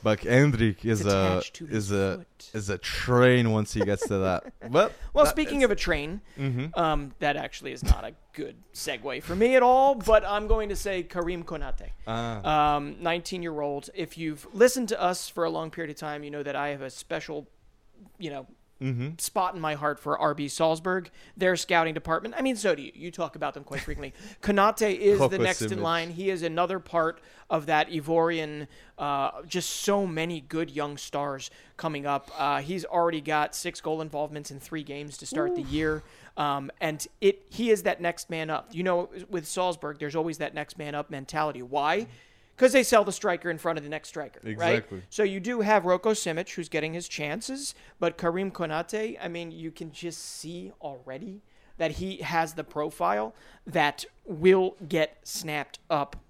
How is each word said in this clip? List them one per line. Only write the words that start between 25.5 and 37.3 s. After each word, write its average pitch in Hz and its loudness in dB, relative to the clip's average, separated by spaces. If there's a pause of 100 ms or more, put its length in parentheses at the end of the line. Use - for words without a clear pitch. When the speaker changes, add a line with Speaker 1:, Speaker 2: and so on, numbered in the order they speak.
Speaker 2:
in 110 -2
Speaker 1:
Simic. 185 -2
Speaker 2:
line. 165 0
He 190 -2
is 175 -2
another 175 0
part 165 0 (300)
of 160 0
that 156 4
Ivorian, 160 0 (300)
uh, 143 0 (140)
just 170 -4 (120)
so 202 2
many 165 -4
good 135 -4
young 147 -4
stars 143 -6 (240)
coming 151 -4
up. 143 -2
Uh, 143 2
he's 170 -6
already 170 2
got 151 0
six - -8
goal 160 -2
involvements 151 -6
in 139 -14
three 156 -8
games 143 -12
to - -16
start 349 -2
the 339 -4
Speaker 1:
Oof. 131 -8
Speaker 2:
year. 156 0 (340)
Um, 143 -2
and 156 -4 (140)
it, 196 4